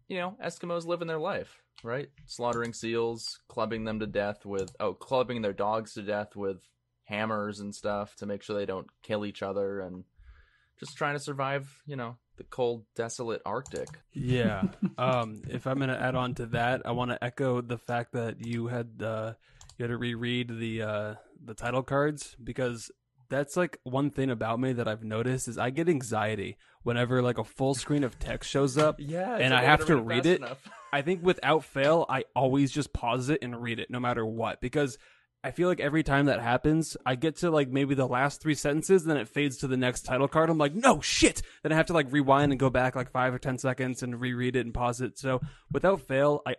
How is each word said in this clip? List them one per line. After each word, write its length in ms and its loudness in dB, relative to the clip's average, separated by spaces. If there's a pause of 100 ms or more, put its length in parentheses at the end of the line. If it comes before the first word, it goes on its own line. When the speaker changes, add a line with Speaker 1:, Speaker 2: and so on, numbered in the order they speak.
Speaker 1:
you 100 -8
know, 260 -6
Eskimos 420 -6
living 220 -2
their 120 -4
life, 440 -6 (200)
right? 260 -6 (180)
Slaughtering 460 -2
seals, 720 -4
clubbing 380 -4
them 160 -4
to 40 -4
death 400 -2
with, 340 -6
oh, 140 -2
clubbing 480 -2
their 120 -2
dogs 420 -2
to 80 -10
death 320 -4
with 260 -6 (440)
hammers 540 -4
and 140 -10
stuff 440 -4
to 100 -12
make 160 -6
sure 120 -4
they 120 -2
don't 200 -6 (140)
kill 240 -4
each 160 -8
other, 380 -2
and 240 -10 (760)
just 180 -16
trying 180 -2
to 40 -4
survive, 640 -6
you 100 -10
know, 220 -8 (200)
the 60 -16
cold, 420 -2 (100)
desolate 500 -4
Arctic. 420 -6 (260)
Speaker 2:
Yeah. 540 0
Speaker 3:
<laughs> 300 -4
Speaker 2:
Um, 520 0
if 180 -6
I'm 120 -2
gonna 180 0
add 180 0
on 200 -2
to 120 -6
that, 380 0
I 60 -2
wanna 300 -2
echo 380 0
the 180 -6
fact 360 -6
that 320 -6
you 220 -4
had, 360 -6
uh, 300 -4 (440)
you 60 -6
had 60 -2
to 80 -4
reread 500 -2 (100)
the, 260 -4
uh, 320 -4 (280)
the 100 -14
title 300 -2
cards, 580 -2
because 500 -6 (360)
that's, 300 -2
like, 260 0
one 280 0
thing 180 0
about 320 -2
me 100 0
that 160 -2
I've 160 -4
noticed 460 -2
is 80 -8
I 120 0
get 200 0
anxiety 640 0 (280)
whenever, 380 2
like, 160 2
a 60 -2
full 300 0
screen 320 0
of 140 -4
text 300 -6
shows 280 2
up 200 4
Speaker 1:
<laughs> 20 -14
Yeah, 360 -4
it's 80 0
Speaker 2:
and 100 4
Speaker 1:
like 80 6
Speaker 2:
I 40 4
Speaker 1:
I 40 6
Speaker 2:
have 100 10
Speaker 1:
gotta 160 4
Speaker 2:
to 60 4
Speaker 1:
read 0 -
it 60 -4
Speaker 2:
read 160 2
Speaker 1:
fast 40 6
Speaker 2:
it. 100 6
Speaker 1:
enough. 320 -10 (100)
<laughs> 140 -12
Speaker 2:
I 80 2
think 220 -2
without 420 2
fail, 420 4
I 160 -2 (120)
always 360 4
just 220 -2
pause 360 -2
it 120 2
and 200 -8
read 180 -4
it 100 -6
no 100 -4
matter 260 0
what, 360 -4
because 360 0 (460)
I 80 -6
feel 160 0
like 120 2
every 220 2
time 240 4
that 160 4
happens, 640 2
I 80 2
get 240 0
to, 140 0
like, 180 4
maybe 240 2
the 140 2
last 340 0
three 140 2
sentences, 480 4
and 80 2
then 60 4
it 100 -2
fades 300 0
to 100 -4
the 100 0
next 240 0
title 260 2
card. 220 4
I'm 80 2
like, 160 2
"No, 280 6
shit!" 420 4 (180)
Then 100 0
I 40 4
have 120 6
to, 60 0
like, 180 4
rewind 400 6
and 80 2
go 120 4
back, 240 2
like, 160 -4
five 200 2
or 60 -2
ten 220 -2
seconds 420 -2
and 180 -4
reread 360 0
it 100 2
and 80 -8
pause 280 0
it. 180 -6
So 220 0 (300)
without 300 4
fail, 460 4
I 120 -2